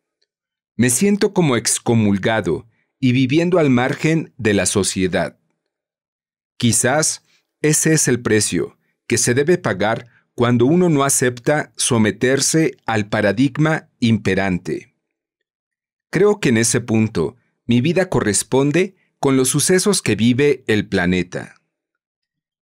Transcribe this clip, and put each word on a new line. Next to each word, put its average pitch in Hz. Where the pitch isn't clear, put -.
Me 120
siento 202
como 147
excomulgado 107
y 127
viviendo 156
al 151
margen 135
de 107
la 92
sociedad. 92
Quizás 127
ese 156
es 156
el 123
precio 107
que 113
se 120
debe 151
pagar 110
cuando 120
uno 175
no 139
acepta 135
someterse 127
al 107
paradigma 131
imperante. 95
Creo 208
que 151
en 117
ese 117
punto, 110
mi 120
vida 170
corresponde 139
con 135
los 131
sucesos 185
que 110
vive 123
el 107
planeta. 90